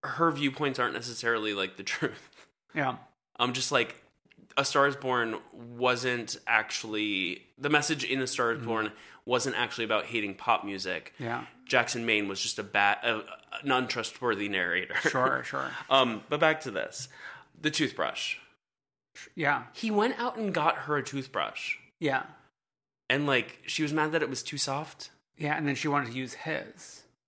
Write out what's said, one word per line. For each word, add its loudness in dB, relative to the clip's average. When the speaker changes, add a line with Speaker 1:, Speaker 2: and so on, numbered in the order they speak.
Speaker 1:
her 2
viewpoints 0
aren't 2
necessarily, 0
like, -2
the -12
<laughs> -4
truth. -4
Speaker 2:
Yeah. -2
Speaker 1:
Um, 2
just, -2
like, 2
A 4
Star 6
Is 0
Born 0
wasn't 0
actually, 0
the -2
message 4
in 0
A 0
Star 0
Is -2
Speaker 2:
Mm. -8
Speaker 1:
Born 0
wasn't 0
actually -2
about 2
hating -4
pop 2
music. -6
Speaker 2:
Yeah. -6
Speaker 1:
Jackson 2
Maine 2
was -4
just -4
a -4
ba-, 4
a, 0
an 0
untrustworthy 0
narrator. 0
Speaker 2:
Sure, 2
sure. -4
Speaker 1:
<laughs> -6
Um, 4
but 0
back 4
to -6
this. -6
The 0
toothbrush. -2
Speaker 2:
Yeah. 2
Speaker 1:
He -2
went 2
out -2
and -2
got 4
her 0
a 0
toothbrush. -4
Speaker 2:
Yeah. 0
Speaker 1:
And, 4
like, 2
she -2
was -2
mad 2
that 2
it -2
was -4
too -6
soft. -4
Speaker 2:
Yeah, 0
and 0
then 2
she -2
wanted 2
to -6
use -6
his. -8